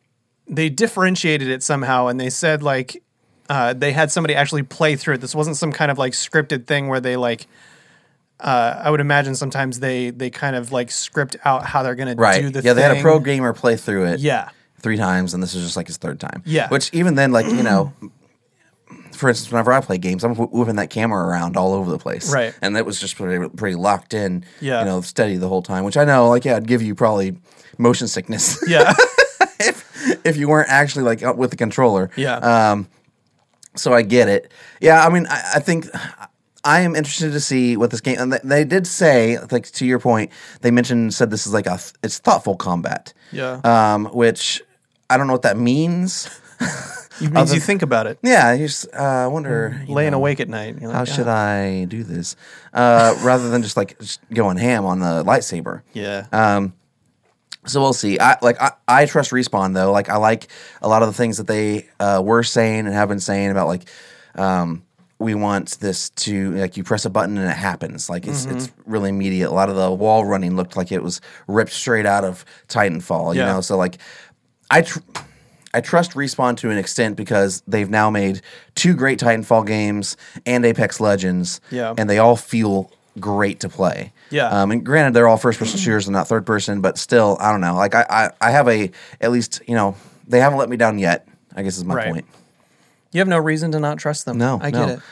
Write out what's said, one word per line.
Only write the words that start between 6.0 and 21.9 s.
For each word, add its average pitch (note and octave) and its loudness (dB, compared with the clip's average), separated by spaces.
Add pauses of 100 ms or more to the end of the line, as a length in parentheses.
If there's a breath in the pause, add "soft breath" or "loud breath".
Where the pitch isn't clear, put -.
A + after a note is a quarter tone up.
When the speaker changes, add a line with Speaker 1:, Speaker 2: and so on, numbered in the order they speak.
Speaker 1:
scripted C#3+ -2
thing C#3+ -2
where C3 -2
they, B2+ -2
like, A#2+ -4 (920 soft breath)
uh, A#2+ 0
I D3+ 0
would D3+ 2
imagine C#3+ 0
sometimes C3 -4
they, B2+ -4
they B2 -8
kind C3+ -6
of, B2 -8
like, B2 -4
script - -6 (100)
out C3+ 0
how C3+ -2
they're B2 -4
gonna B2+ -6
Speaker 2:
Right. G#2+ 4
Speaker 1:
do C#3+ -2
the C3+ -4
Speaker 2:
Yeah, A#2+ 6
they B2 4
had C#3+ 6
a - 4
Speaker 1:
thing. C#3 0
Speaker 2:
pro D#3 6
gamer C3 0
play A#2 2
through G2 -2
it F2 0
Speaker 1:
Yeah. C3+ -2 (320 soft breath)
Speaker 2:
three A2 -2
times, F#2 0
and F#2 -4
this F2 -6
is F2+ -6
just, F2 -8
like, E2+ -6
his - -14
third D#2 -10
time. - -12
Speaker 1:
Yeah. D#3 0
Speaker 2:
Which C3+ 0
even F3 2
then, C3+ 4
like, A2+ 4
you A#2 0
know, G2+ 2
<clears throat> - -20
for C3+ 0
instance, A2+ 0
whenever A#2 2
I C3 4
play F#2 -4
games, F#2 -4
I'm A#2 0
wh-, A#2 -2
whipping A2+ 0
that G2+ -4
camera G#2+ -2
around F2 -2
all F#2+ 2
over F#2 -2